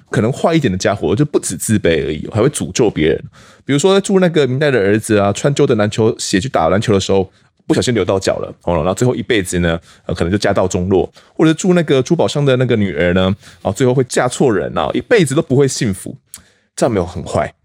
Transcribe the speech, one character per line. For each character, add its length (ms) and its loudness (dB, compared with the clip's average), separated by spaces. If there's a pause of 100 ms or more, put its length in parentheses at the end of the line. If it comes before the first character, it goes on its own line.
(100)
可 100 -2
能 100 0
坏 240 0
一 60 2
点 100 0
的 60 -2
家 180 -2
伙 220 0
就 80 0
不 160 -2
止 160 -6
自 220 0
卑 260 0
而 80 -4
已， 180 -8
还 120 0
会 80 2
诅 220 -6
咒 180 2
别 180 0
人。 160 -2 (400)
比 80 -4
如 60 2
说 200 2
住 220 2
那 80 4
个 180 2
明 120 -2
代 120 0
的 80 2
儿 200 2
子 180 0
啊， 160 2
穿 220 -2
Jordan 220 2
篮 140 0
球 280 0
鞋 200 -2
去 120 -2
打 180 2
篮 100 2
球 140 0
的 80 2
时 100 -4
候， 220 0 (320)
不 80 -2
小 80 2
心 140 0
流 100 0
到 140 0
脚 220 -2
了， 120 -10 (120)
哦， 100 -2
然 120 -2
后 60 0
最 140 -2
后 80 2
一 80 -4
辈 180 0
子 200 -4
呢， 180 0 (260)
呃， 80 -8
可 120 -4
能 60 0
就 60 2
家 160 0
道 160 0
中 220 -2
落， 200 2 (220)
或 140 2
者 80 4
住 180 0
那 120 2
个 180 2
珠 120 -2
宝 140 2
商 160 -2
的 120 4
那 100 0
个 100 2
女 180 0
儿 200 0
呢， 200 0 (280)
哦， 100 -2
最 140 0
后 80 2
会 100 2
嫁 240 -2
错 240 0
人 240 -4
啊， 160 0
一 80 -2
辈 240 2
子 100 -2
都 60 2
不 160 0
会 100 4
幸 280 -2
福。 240 -12 (560)
这 120 0
样 60 0
没 60 0
有 60 0
很 180 -10
坏， 320 -4 (100)